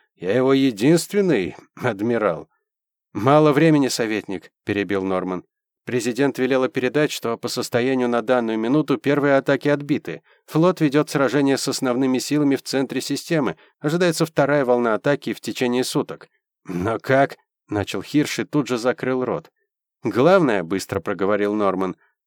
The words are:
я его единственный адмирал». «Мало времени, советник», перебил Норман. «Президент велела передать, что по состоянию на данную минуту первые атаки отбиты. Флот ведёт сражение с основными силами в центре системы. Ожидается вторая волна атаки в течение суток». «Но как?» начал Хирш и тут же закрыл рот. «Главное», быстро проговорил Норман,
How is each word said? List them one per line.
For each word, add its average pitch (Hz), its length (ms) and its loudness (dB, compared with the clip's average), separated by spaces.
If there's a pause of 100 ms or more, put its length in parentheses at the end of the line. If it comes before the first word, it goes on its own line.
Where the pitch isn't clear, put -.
(140)
я 90 200 -4
его 131 180 2
единственный 135 1040 2 (180)
адмирал». 107 720 -2 (640)
«Мало 147 400 4
времени, 143 360 4
советник», 110 640 -4 (120)
перебил 98 380 -2
Норман. 92 420 -4 (440)
«Президент 123 500 -2
велела 131 300 0
передать, 131 420 -2
что 117 280 -6
по 123 100 -8
состоянию 123 640 -2
на 120 100 0
данную 113 380 0
минуту 131 400 0
первые 139 400 2
атаки 139 300 0
отбиты. 143 520 -2 (240)
Флот 165 380 2
ведёт 147 260 2
сражение 139 480 2
с - 100 -4
основными 127 520 0
силами 139 380 0
в - 60 -4
центре 131 380 -4
системы. 160 560 -4 (240)
Ожидается 165 460 0
вторая 139 400 0
волна 120 260 2
атаки 120 400 -2
в - 80 -10
течение 123 440 -2
суток». - 440 -6 (380)
«Но 95 320 -4
как?» 139 400 0 (320)
начал 101 320 -4
Хирш 139 380 -2
и 113 40 -2
тут 143 240 -2
же 123 80 -2
закрыл 127 480 -2
рот. 90 260 -6 (520)
«Главное», 127 600 2
быстро 92 380 -4
проговорил 101 540 0
Норман, 95 420 -2 (300)